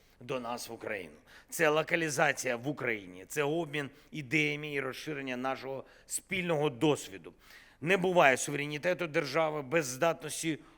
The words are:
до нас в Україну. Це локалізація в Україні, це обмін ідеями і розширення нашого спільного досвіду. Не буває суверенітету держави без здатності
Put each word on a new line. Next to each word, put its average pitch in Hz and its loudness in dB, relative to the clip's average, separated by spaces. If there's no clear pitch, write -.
до 127 -6
нас 120 -6
в 117 -8
Україну. 104 -8
Це 160 2
локалізація 151 2
в 120 -6
Україні, 107 -4
це 147 -2
обмін 147 -2
ідеями 147 -2
і 139 -2
розширення 131 -6
нашого 131 -4
спільного 170 0
досвіду. 117 0
Не 175 4
буває 170 8
суверенітету 147 -2
держави 151 0
без 143 2
здатності 156 0